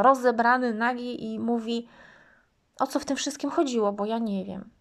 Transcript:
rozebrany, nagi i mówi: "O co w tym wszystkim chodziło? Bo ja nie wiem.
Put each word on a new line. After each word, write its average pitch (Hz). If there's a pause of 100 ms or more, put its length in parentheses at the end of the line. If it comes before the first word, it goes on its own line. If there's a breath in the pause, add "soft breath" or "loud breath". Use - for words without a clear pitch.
rozebrany, 247
nagi 240
i 220
mówi: 233 (920 loud breath)
"O 262
co 269
w -
tym 269
wszystkim 277
chodziło? 240
Bo 202
ja 226
nie 202
wiem. - (100)